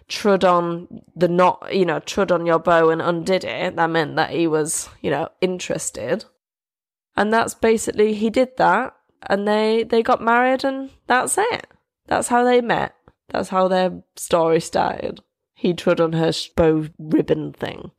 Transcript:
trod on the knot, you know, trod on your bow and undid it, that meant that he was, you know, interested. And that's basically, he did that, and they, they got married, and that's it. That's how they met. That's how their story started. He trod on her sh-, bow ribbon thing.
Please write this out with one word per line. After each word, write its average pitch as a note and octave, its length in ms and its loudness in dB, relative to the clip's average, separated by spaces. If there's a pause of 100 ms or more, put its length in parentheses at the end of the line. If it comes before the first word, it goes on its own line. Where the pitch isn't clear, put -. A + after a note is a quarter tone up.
trod G3 380 2
on F3 580 0 (140)
the F3 120 2
knot, F3+ 460 2
you F#3 120 2
know, D#3 140 -2
trod F#3+ 300 -2
on E3+ 140 0
your E3 140 2
bow E3 320 4
and E3 100 0
undid F3 440 -2
it, E3+ 320 -6
that E3 120 0
meant D#3 280 -2
that D#3 140 0
he E3 160 0
was, D#3 440 -2 (100)
you F3+ 100 -4
know, C#3+ 200 -4 (100)
interested. F3+ 840 -4 (880)
And G#3 160 0
that's A3+ 220 0
basically, A3 600 0
he G#3+ 140 0
did B3+ 300 0
that, F#3 360 2 (340)
and G3+ 200 0
they, A3 360 2
they A3+ 180 2
got B3 200 0
married, B3 400 2
and C4+ 280 -4 (160)
that's - 320 0
it. A4 280 -2 (400)
That's - 220 -2
how A#3+ 160 2
they B3 160 4
met. G3 340 -2 (360)
That's - 180 -4
how F#3+ 200 2
their F#3 340 0 (140)
story E3 440 2
started. - 600 -4 (340)
He F3+ 180 0
trod E3+ 300 0
on E3 100 0
her E3 200 0
sh-, - 220 -8
bow D#3+ 320 2 (120)
ribbon D#3 560 -2
thing. - 440 -12